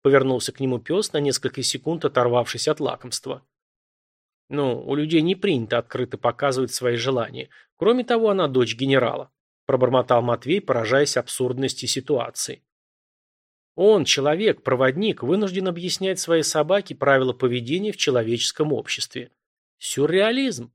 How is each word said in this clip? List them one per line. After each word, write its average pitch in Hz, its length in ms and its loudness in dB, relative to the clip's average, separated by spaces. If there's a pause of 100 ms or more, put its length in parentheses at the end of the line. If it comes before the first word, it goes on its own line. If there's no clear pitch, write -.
повернулся 135 500 2
к - 100 -14
нему 127 180 -2
пес, 180 340 -4
на 156 60 -2
несколько 139 440 -2
секунд 151 440 -4
оторвавшись 123 640 0
от 151 120 -2
лакомства. 135 640 -8 (1040)
"Ну, 139 340 -2
у 135 80 -2
людей 156 280 2
не 180 120 0
принято 123 440 -2
открыто 123 400 -6
показывать 131 560 -2
свои 123 220 -2
желания. 123 520 -4 (280)
Кроме 240 280 2
того, 226 240 2
она 190 200 2
дочь 123 280 2
генерала", 131 540 0 (340)
пробормотал 127 560 4
Матвей, 123 400 -2
поражаясь 127 560 0
абсурдности 127 720 -4
ситуации. 123 760 -4 (1120)
Он, 196 280 6
человек, 156 580 2
проводник, 131 600 2
вынужден 185 460 -2
объяснять 180 520 -4
своей 165 220 2
собаке 160 520 0
правила 131 380 4
поведения 127 600 -2
в - 40 -10
человеческом 123 800 0
обществе. - 560 -8 (480)
Сюрреализм. 190 960 0